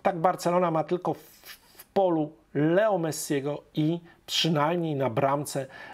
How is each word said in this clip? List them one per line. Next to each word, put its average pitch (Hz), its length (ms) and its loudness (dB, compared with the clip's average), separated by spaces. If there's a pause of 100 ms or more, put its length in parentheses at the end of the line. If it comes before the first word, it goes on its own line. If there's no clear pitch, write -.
tak 185 160 0
Barcelona 175 540 2
ma 160 120 0
tylko 170 300 -2
w, - 60 -12 (580)
w - 80 -20
polu 165 460 2 (220)
Leo 180 440 4
Messiego 147 640 -4 (100)
i 160 260 0 (260)
przynajmniej 160 720 0
na 131 140 0
bramce, 139 560 -2 (280)